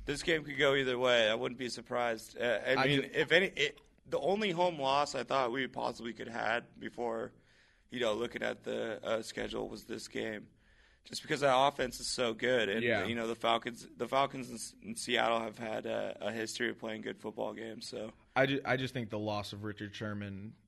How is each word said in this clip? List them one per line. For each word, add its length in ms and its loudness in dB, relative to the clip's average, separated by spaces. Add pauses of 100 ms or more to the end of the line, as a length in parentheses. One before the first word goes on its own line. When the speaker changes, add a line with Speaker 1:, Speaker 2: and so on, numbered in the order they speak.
Speaker 1:
this 180 -4
game 200 2
could 140 -10
go 160 6
either 240 4
way. 320 6
I 60 4
wouldn't 240 -2
be 100 -4
surprised. 720 -2
Uh, 160 4 (100)
I 80 6
Speaker 2:
I 120 4
Speaker 1:
mean, 160 4
Speaker 2:
ju- 100 -8
Speaker 1:
if 180 2
any, 140 6 (100)
it, 240 0 (300)
the 100 2
only 320 2
home 280 2
loss 360 2
I 80 -2
thought 300 2
we 140 0
possibly 440 -4
could 160 -10
had 380 0 (120)
before, 540 -4 (580)
you 120 -4
know, 120 2
looking 300 -4
at 200 -2
the, 380 -4
uh, 200 0
schedule 480 -6
was 160 -12
this 240 -8
game, 380 -6 (580)
just 160 -10
because 180 -2
that 160 6
offense 460 2
is 60 -6
so 260 0
good. 340 2
And, 160 0
Speaker 2:
Yeah. 220 2
Speaker 1:
you 100 -2
know, 120 -2
the 80 -2
Falcons, 600 0
the 120 -4
Falcons 420 0
in 60 -12
S-, 180 -10 (100)
in 140 -8
Seattle 420 2
have 180 -6
had 280 -6
a, 340 -4
a 140 -4
history 360 -2
of 100 -8
playing 220 -8
good 200 -6
football 320 -6
games. 340 -12
So 240 -8 (240)
Speaker 2:
I 120 4
ju-, 180 0
I 100 2
just 180 -4
think 160 -4
the 100 -4
loss 340 -4
of 100 -12
Richard 320 -8
Sherman 580 -8 (140)